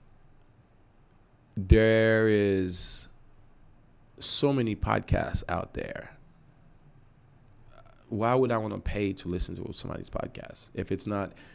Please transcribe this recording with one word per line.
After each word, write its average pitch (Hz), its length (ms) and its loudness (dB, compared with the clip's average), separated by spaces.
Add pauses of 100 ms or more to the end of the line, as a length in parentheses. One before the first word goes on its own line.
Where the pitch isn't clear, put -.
(1600)
there 110 720 6
is 95 800 0 (1120)
so - 320 0
many 117 220 0
podcasts - 760 -2
out 87 260 -6
there. - 360 -10 (2000)
Why 113 260 0
would 127 160 2
I 117 60 0
wanna 107 240 -4
pay 101 320 -2
to - 160 -10
listen 87 260 -4
to 90 180 -10
somebody's - 380 -12
podcast - 640 -10
if 95 160 -6
it's 95 160 -4
not, 101 280 -4 (200)